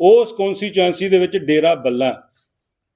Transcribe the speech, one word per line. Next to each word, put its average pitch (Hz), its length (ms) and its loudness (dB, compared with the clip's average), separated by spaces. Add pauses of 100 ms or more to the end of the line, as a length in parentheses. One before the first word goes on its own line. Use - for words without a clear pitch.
ਉਸ 226 320 4
ਕੌਂਸਟੀਚੁਐਂਸੀ 196 760 -4
ਦੇ 190 100 2
ਵਿੱਚ 180 180 -2
ਡੇਰਾ 151 380 0
ਬੱਲਾ, 127 560 -4 (640)